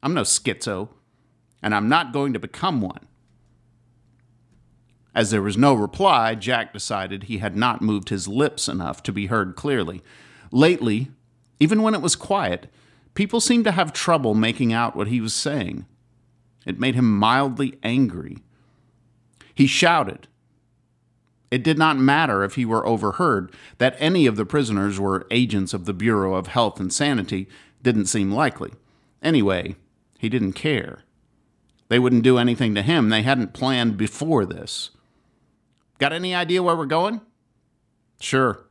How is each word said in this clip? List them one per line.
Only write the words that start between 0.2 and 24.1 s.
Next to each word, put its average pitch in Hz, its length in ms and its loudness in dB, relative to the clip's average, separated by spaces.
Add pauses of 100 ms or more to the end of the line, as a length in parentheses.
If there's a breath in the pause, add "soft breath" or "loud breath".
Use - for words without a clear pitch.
schizo, 104 680 -4 (720)
and 107 120 -2
I'm 104 140 0
not 143 240 0
going 139 220 -2
to 107 40 -4
become 139 440 -4
one." - 240 -8 (2000)
As 110 160 0
there 107 120 2
was 101 160 -2
no 139 160 6
reply, 113 600 2
Jack 113 380 -4
decided 98 520 -6
he 104 140 -6
had 98 160 -6
not 113 280 0
moved 104 260 -2
his 95 200 -6
lips 131 380 -2
enough 85 360 -6
to - 100 -6
be 98 140 -4
heard 98 300 -2
clearly. 98 460 -4 (480 loud breath)
Lately, 127 600 2 (500)
even 214 220 4
when 220 120 2
it 185 60 -4
was 165 160 -2
quiet, 143 540 -4 (420 soft breath)
people 208 280 0
seemed 233 240 2
to 214 80 2
have 165 200 0
trouble 139 420 2
making 113 380 2
out 117 240 0
what 104 120 -2
he 120 120 0
was 110 140 -4
saying. 139 500 -4 (800)
It - 160 -6
made 127 140 0
him 113 240 2
mildly 127 640 0
angry. 113 560 -2 (1160 soft breath)
He 139 120 6
shouted. 160 600 0 (1200)
It 127 120 0
did 151 140 2
not 156 220 2
matter 135 440 4
if 98 120 -2
he 127 100 -2
were 110 220 0
overheard. 107 680 0 (220 loud breath)
That 127 220 0
any 165 260 4